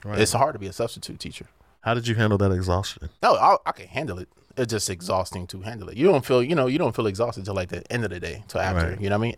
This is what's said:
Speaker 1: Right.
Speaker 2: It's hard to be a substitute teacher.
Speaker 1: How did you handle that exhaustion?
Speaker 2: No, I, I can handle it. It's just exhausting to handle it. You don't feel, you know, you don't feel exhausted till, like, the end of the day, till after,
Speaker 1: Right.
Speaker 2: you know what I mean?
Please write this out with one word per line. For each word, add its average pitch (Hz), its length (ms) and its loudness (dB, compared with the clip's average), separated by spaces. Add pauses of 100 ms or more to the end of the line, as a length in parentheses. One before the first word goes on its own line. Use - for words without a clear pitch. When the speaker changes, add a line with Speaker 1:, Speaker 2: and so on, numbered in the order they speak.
Speaker 1:
Right. 101 140 -4
Speaker 2:
It's 110 140 4
hard 143 220 4
to - 40 -12
be 101 80 -8
a 95 60 -8
substitute - 480 -6
teacher. - 260 -12 (340)
Speaker 1:
How 113 140 -2
did 120 120 -4
you 117 80 2
handle 104 240 4
that 98 140 4
exhaustion? 92 560 -2 (140)
Speaker 2:
No, 247 140 6
I, 170 200 6 (100)
I - 60 -2
can 95 160 -10
handle 101 300 -6
it. 90 100 -10 (280)
It's 123 140 0
just 107 200 -2
exhausting 92 580 -2
to 95 140 -12
handle 107 260 -10
it. - 80 -12
You 135 100 4
don't 151 180 4
feel, 127 180 4
you 143 120 0
know, 139 120 4
you 127 120 0
don't 117 160 0
feel 117 120 0
exhausted 107 400 -2
till, 101 80 -4
like, 92 160 -2
the - 200 -10
end 120 140 -2
of 101 60 -2
the 90 100 -8
day, 85 280 -10
till - 120 -4
after, 87 300 2
Speaker 1:
Right. 95 100 -6
Speaker 2:
you 101 80 -2
know 101 80 2
what 107 100 2
I - 20 0
mean? 117 100 -4